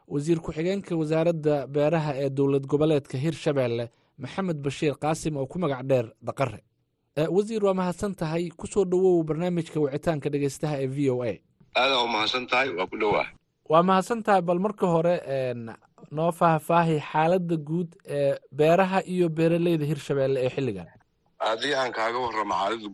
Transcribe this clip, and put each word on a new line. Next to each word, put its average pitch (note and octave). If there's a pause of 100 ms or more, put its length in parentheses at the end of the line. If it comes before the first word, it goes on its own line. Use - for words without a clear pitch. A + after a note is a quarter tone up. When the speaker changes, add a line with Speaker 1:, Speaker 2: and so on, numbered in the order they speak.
Speaker 1:
wasiir D#3+
ku-xigeenka F3
wasaaradda D#3
beeraha D3+
ee C#3
dowlad C#3
goboleedka C#3+
Hirshabeelle, C3 (280)
Maxamed E3
Bashiir C#3
Qaasim, D#3
oo C3+
ku F3
magac C#3
dheer B2 (180)
Daqare. A#2 (560)
Eh, D#3
wasiir, G#3
waa G3
mahadsan F#3
tahay. E3+
Ku -
soo G3
dhowow F3+
barnaamijka E3
Wicitaanka D3
Dhegaystaha C#3+
ee C3+
V C3+
O B2
A. G#2 (380)
Speaker 2:
Aad C3
aa B2
u A#2
mahadsan A#2
tahay, C3
waa F#2
ku -
dhowaa. G2+ (420)
Speaker 1:
Waa D#3+
mahadsan F#3+
tahay. G3
Bal F3
marka G#3
hore, E3+
een, B2 (400)
noo D#3+
faahfaahi E3 (160)
xaaladda E3+
guud D#3+ (160)
ee C#3 (180)
beeraha F3
iyo F3+
beeraleyda E3
Hirshabeelle C3+
ee B2+
xilligan. G#2 (500)
Speaker 2:
Haddii A2+
aan B2+
kaaga A2
warramo A2
xaaladda G2+